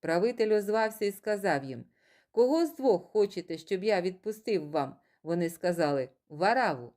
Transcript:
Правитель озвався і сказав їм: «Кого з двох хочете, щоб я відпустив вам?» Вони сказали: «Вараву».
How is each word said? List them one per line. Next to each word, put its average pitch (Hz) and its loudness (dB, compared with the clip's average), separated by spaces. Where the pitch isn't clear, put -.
Правитель 214 0
озвався 214 0
і 202 -2
сказав 196 -2
їм: 123 -12
«Кого 285 4
з 311 -6
двох 247 2
хочете, 202 -2
щоб 185 -6
я 208 2
відпустив 185 -4
вам?» 143 -2
Вони 170 0
сказали: 156 0
«Вараву». 170 0